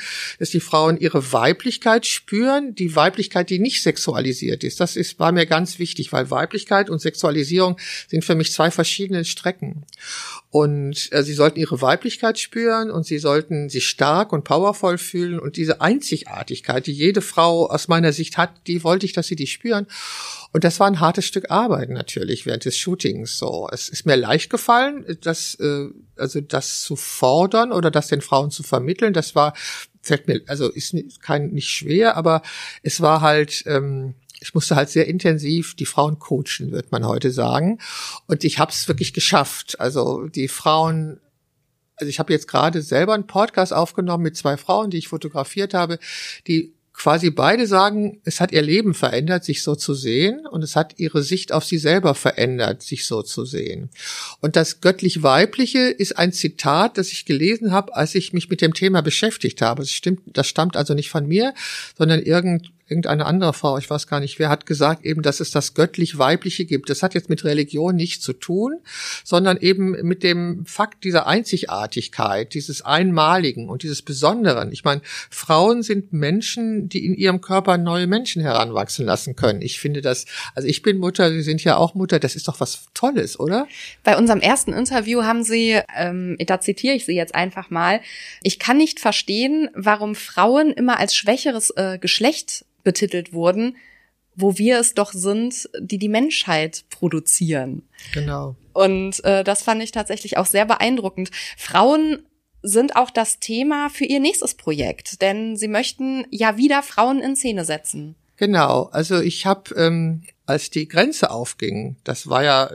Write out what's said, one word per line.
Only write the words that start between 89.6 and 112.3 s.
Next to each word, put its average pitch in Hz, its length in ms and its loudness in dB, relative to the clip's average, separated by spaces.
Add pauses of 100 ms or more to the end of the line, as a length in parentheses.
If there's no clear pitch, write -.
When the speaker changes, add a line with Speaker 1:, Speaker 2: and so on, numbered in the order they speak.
Speaker 2:
warum 208 400 0
Frauen 269 580 2
immer 247 260 2
als - 160 0
schwächeres, 233 600 0
äh, 190 220 -2
Geschlecht - 680 -2 (200)
betitelt 175 500 -2
wurden, 202 420 0 (580)
wo 185 220 2
wir 233 220 4
es 226 160 2
doch 202 180 0
sind, 202 560 -4 (100)
die 190 200 -6
die 208 100 -2
Menschheit 190 800 0
produzieren.“ 156 920 -2 (320)
Speaker 1:
Genau. 143 420 -6 (160)
Speaker 2:
Und, 190 520 2
äh, 196 200 4
das 196 180 0
fand 220 200 0
ich 220 100 -10
tatsächlich - 460 -4
auch 185 80 2
sehr 202 180 4
beeindruckend. 214 640 0 (280)
Frauen 294 640 4 (400)
sind 226 340 2
auch 247 140 4
das - 280 -2
Thema 285 500 -2
für - 160 -4
ihr 277 140 2
nächstes 302 360 0
Projekt, - 680 -4
denn 214 340 0
Sie 214 120 -4
möchten 262 640 -4
ja 220 260 2
wieder 277 260 4
Frauen 262 380 2
in 269 160 -2
Szene 208 280 -2
setzen. 151 520 -8 (200)
Speaker 1:
Genau, 151 560 4
also 165 280 0
ich 175 260 -2
hab, 196 300 -2
ähm, 165 460 0 (240)
als 151 240 -2
die 151 180 -4
Grenze 226 420 2
aufging, 123 720 -6
das 135 240 -6
war 127 140 2